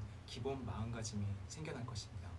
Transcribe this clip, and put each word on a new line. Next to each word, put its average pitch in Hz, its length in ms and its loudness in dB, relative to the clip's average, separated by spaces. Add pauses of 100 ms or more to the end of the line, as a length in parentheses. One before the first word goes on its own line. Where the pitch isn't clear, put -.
(280)
기본 131 400 2
마음가짐이 107 580 2 (220)
생겨날 156 360 -2
것입니다. - 560 -2